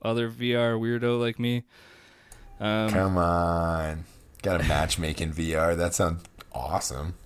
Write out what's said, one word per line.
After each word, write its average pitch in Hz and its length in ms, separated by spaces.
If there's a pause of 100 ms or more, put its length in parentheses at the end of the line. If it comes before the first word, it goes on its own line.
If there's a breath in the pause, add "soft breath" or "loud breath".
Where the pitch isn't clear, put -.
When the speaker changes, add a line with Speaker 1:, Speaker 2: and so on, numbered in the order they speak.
Speaker 1:
other 113 260
V 120 260
R 120 200
weirdo 120 440
like 117 220
me. 120 240 (960 loud breath)
Um, 107 300
Speaker 2:
Come 95 280
on. 85 840 (380 soft breath)
Got 90 180
a 80 60
matchmaking 78 680
V 80 240
R. 82 220
That 87 160
sounds 85 300 (300)
awesome. 76 640 (100)